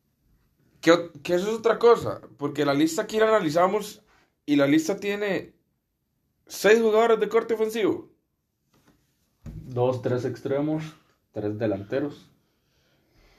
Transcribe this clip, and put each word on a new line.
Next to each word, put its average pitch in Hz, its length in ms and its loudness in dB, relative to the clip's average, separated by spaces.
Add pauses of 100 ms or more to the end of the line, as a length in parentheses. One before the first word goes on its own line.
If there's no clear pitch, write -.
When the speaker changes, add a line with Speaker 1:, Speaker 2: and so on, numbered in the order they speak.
(800)
Speaker 1:
Que 160 120 4
o-, 170 200 2 (100)
que 175 120 -2
eso 190 160 -2
es 226 80 -2
otra 214 200 2
cosa, 165 420 4 (160)
porque 143 280 -4
la 143 100 2
lista 160 280 0
aquí 220 160 -4
la 220 100 4
analizamos 190 760 0 (420)
y 147 120 2
la 139 100 4
lista 156 300 2
tiene 202 560 -6 (920)
seis 214 340 2
jugadores 226 400 2
de 202 80 -2
corte 220 260 -2
ofensivo. 220 560 -4 (1300)
Speaker 2:
Dos, 123 580 -4
tres 123 220 -4
extremos, 143 580 -4 (500)
tres 104 260 -6
delanteros. 113 720 -6 (1080)